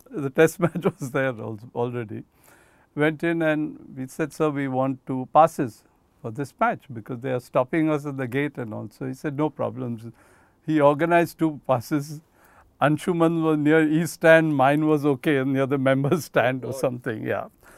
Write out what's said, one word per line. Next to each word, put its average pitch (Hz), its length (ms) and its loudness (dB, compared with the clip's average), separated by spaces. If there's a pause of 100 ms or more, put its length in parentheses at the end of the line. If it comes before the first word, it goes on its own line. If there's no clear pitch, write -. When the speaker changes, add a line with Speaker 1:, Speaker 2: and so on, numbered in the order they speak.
Speaker 1:
The 147 200 -8
test 160 300 2
<laughs> 170 60 2
match 160 200 -4
was 147 260 -4
there 135 180 0
al-, 110 300 -8 (160)
already. 120 480 -6 (720)
Went 151 280 -2
in 170 180 -2
and 156 380 -2 (160)
we 131 120 -10
said, 151 260 -8
"Sir, 156 160 0
we 139 180 -4
want 131 400 -2
two 131 260 -6
passes 151 500 2 (380)
for 117 100 -10
this 131 280 -8
match 226 220 0 (120)
because 117 280 -12
they 131 100 -6
are 127 80 -4
stopping 156 500 0
us 151 160 -2
at 143 120 -8
the 131 100 -4
gate 139 300 -4
and 110 160 -8
all." 110 240 -10
So 135 100 -8
he 131 60 -8
said, 139 240 -8
"No 151 120 0
problems." 117 580 -8 (580)
He 156 160 0
organized 160 580 2
two 156 280 -2
passes. 143 540 -2 (600)
Anshuman 165 640 2
was 160 140 2
near 151 300 4
East 156 280 0
Stand, 160 400 6
mine 143 320 4
was 151 180 2
okay, 139 380 2
near 135 240 0
the 139 100 0
members 135 480 0
<laughs> - 60 -18
stand 131 340 0
or - 40 -8
Speaker 2:
Oh. - 20 -6
Speaker 1:
something, 123 520 -6
yeah. 113 220 -4 (320)